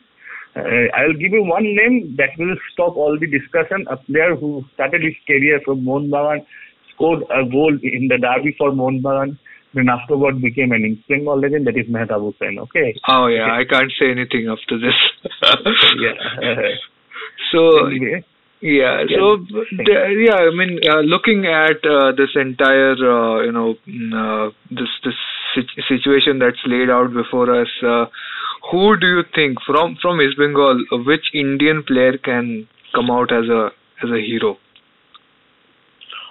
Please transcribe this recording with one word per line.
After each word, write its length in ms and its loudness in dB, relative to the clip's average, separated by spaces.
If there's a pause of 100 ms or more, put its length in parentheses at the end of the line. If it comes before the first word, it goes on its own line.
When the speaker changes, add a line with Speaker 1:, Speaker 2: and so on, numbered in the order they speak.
(540)
Speaker 1:
Uh, 60 -10 (340)
I'll 180 0
give 180 -4
you 120 2
one 200 0
name 540 0
that 200 0
will 180 -4 (160)
stop 260 -2
all 220 0
the 60 -6
discussion. 640 -4
A 80 -6
player 380 0
who 280 -8 (120)
started 260 -2
his 140 -4 (100)
career 400 2
from 180 -2
Mohun 280 -2
Bagan, 340 -2 (480)
scored 300 0 (100)
a 160 0
goal 320 4
in 280 -2
the 100 2
derby 400 0
for 120 2
Mohun 300 -2
Bagan, 380 -4 (340)
then 160 2
afterward 500 0
became 320 -2
an 140 0
East 220 -4
Bengal 320 -2
legend, 260 -2
that 120 -2
is 100 -4
Mehtab 340 -4
Hussain, 380 -8
okay? 340 -2 (140)
Speaker 2:
Oh, 200 2
yeah, 180 2 (120)
Speaker 1:
Okay. 40 0
Speaker 2:
I 40 2
can't 340 0
say 120 2
anything 380 -2
after 280 -6
this. 160 0 (480)
<laughs> 580 2
Speaker 1:
Yeah. 760 -4 (800)
Speaker 2:
So, 360 6
Speaker 1:
Anyway. 360 -4 (380)
Speaker 2:
yeah, 460 2
Speaker 1:
Yeah. 100 2
Speaker 2:
so, 200 4
the, 880 0
yeah, 100 6
I 200 6
mean, 240 -2 (120)
uh, 100 4
looking 440 2
at, 400 2
uh, 320 4
this 180 2
entire, 580 2
uh, 500 2
you 80 -2
know, 240 -2 (120)
mm, 260 -8
uh, 380 -4 (200)
this, 180 -6 (160)
this 80 -4 (420)
sit-, 320 -6
situation 520 2
that's 260 2
laid 240 0
out 240 2
before 480 0
us, 80 -2 (140)
uh, 220 2 (680)
who 260 4
do 100 0
you 160 2 (120)
think 300 0
from, 360 0
from 180 0
East 180 2
Bengal, 540 2
uh, 140 -2
which 280 0
Indian 500 0
player 340 2
can 500 -4 (280)
come 160 0
out 200 0
as 180 0
a, 200 0 (340)
as 60 -4
a 100 -2
hero? 380 -4 (1700)